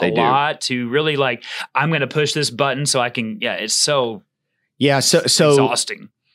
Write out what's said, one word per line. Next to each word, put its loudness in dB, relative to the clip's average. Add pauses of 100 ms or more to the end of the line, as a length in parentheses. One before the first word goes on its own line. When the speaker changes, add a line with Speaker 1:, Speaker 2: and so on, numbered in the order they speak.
Speaker 1:
They 0
Speaker 2:
a -2
Speaker 1:
do. 2
Speaker 2:
lot 0
to -4
really, 0
like, 0 (320)
"I'm 0
gonna 0
push -2
this -2
button -2
so 0
I 0
can," -6
yeah, -4
it's -6
so 0 (560)
Speaker 1:
Yeah, 4
so, 4
so 4
Speaker 2:
exhausting. 0 (240)